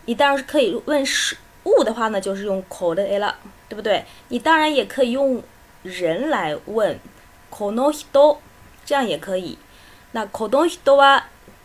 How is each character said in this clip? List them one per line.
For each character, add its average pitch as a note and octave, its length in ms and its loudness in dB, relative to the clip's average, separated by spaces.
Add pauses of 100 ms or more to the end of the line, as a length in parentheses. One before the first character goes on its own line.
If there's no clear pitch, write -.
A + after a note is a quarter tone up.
你 A#3 100 -4
当 C#4+ 140 4
然 C#4 100 2
是 C4+ 60 -8
可 D4 160 0
以 G#3 240 0
问 C#4+ 200 0
是 - 320 -4 (280)
物 G4 180 4
的 A3 100 0
话 A3+ 160 -2
呢， G3+ 120 -4
就 G3 160 -4
是 G3 80 -8
用 F#3+ 240 -4
こ E3+ 260 -4
れ G3 240 -2
了， G#3 200 -4 (300)
对 A3+ 60 -14
不 G#3 80 -12
对？ G3+ 220 -2 (240)
你 B3 100 -4
当 D#4+ 180 2
然 D#4 160 2
也 B3 120 0
可 C4+ 180 -4
以 A#3+ 80 2
用 C4 320 0 (400)
人 F3+ 480 -4
来 E3+ 260 -2 (100)
问， G#3 340 -2 (500)
こ G#3 220 -6
の C4+ 200 0
人， D4 460 4 (480)
这 C#4+ 80 -2
样 C4+ 100 0
也 E3+ 140 -4
可 F#3+ 180 -6
以。 F3+ 220 -8 (540)
那 A3 120 -6
こ G#3+ 240 -8
の D4 200 2
人 C#4 280 2
は C#4 280 6 (400)